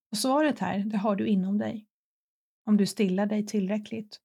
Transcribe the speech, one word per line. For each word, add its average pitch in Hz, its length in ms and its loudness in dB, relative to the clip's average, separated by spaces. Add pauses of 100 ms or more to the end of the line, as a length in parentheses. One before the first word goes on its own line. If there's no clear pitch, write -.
(120)
Och 208 60 -4
svaret 277 420 2
här, 185 200 -2
det 214 180 -2
har 202 180 0
du 220 120 -2
inom 196 300 2
dig. 220 300 -6 (760)
Om 208 120 6
du 196 80 4
stillar 196 400 0
dig 208 200 -2
tillräckligt 214 800 -4